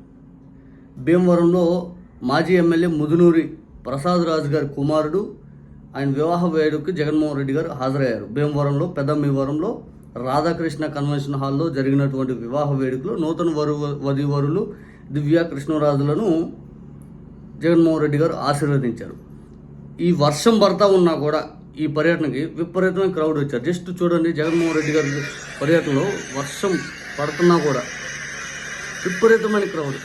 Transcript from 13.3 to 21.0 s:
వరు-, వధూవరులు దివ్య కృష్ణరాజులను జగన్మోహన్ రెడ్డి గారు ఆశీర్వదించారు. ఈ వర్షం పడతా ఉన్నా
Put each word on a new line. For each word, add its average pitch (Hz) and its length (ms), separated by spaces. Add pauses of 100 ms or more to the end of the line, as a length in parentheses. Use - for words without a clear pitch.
వరు-, 147 500
వధూవరులు 143 720 (360)
దివ్య 147 320
కృష్ణరాజులను 151 1080 (1080)
జగన్మోహన్ 165 380
రెడ్డి 147 180
గారు 165 140
ఆశీర్వదించారు. 139 840 (840)
ఈ 175 120
వర్షం 147 520
పడతా 190 220
ఉన్నా 180 280